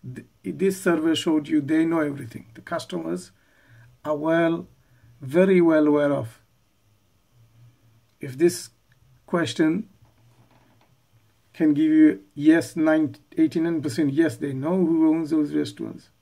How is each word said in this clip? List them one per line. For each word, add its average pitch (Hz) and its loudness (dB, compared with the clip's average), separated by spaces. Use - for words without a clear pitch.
Th-, - -16
this 185 -4
survey 160 0
showed 156 -2
you 151 0
they 156 0
know 165 -2
everything. 139 -8
The - -20
customers 170 -8
are 151 -2
well, 165 -2
very 180 4
well 156 4
aware 147 2
of. 135 -8
If 131 -14
this 175 0
question 170 -2
can 156 2
give 156 2
you 156 4
yes, 160 2
nine, 156 0
eighty-nine 160 0
percent 143 -2
yes, 151 0
they 143 -6
know 147 -4
who 160 2
owns 156 -2
those 151 0
restaurants. - -8